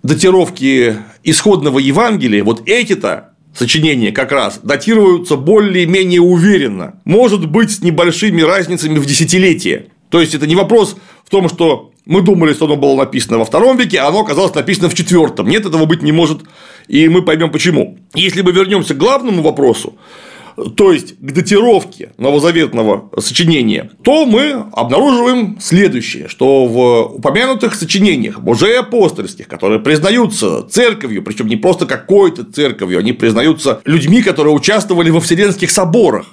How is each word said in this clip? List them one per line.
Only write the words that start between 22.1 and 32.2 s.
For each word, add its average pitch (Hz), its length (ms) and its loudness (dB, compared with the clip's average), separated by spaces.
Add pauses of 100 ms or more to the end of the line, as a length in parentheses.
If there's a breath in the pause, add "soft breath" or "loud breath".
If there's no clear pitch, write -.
новозаветного 131 1000 0
сочинения, 131 760 -2 (120)
то 302 220 2
мы 254 480 0
обнаруживаем 240 880 0
следующее, 143 680 0
что 131 380 2
в 120 500 0
упомянутых 247 600 -2
сочинениях 156 640 -2
мужей 214 380 0
апостольских, 226 680 -2
которые 107 320 -2
признаются 147 840 0
церковью, 196 600 -2
причем 107 240 -6
не 113 80 -2
просто 180 300 0
какой-то 165 580 0